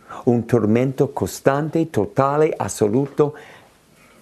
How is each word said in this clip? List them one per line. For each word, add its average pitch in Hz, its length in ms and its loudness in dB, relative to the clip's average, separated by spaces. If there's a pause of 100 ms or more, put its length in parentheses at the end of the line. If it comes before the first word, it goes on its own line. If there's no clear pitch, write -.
(260)
un 120 200 2
tormento 123 640 2
costante, 151 800 -2
totale, 139 680 0
assoluto, 135 800 -2 (880)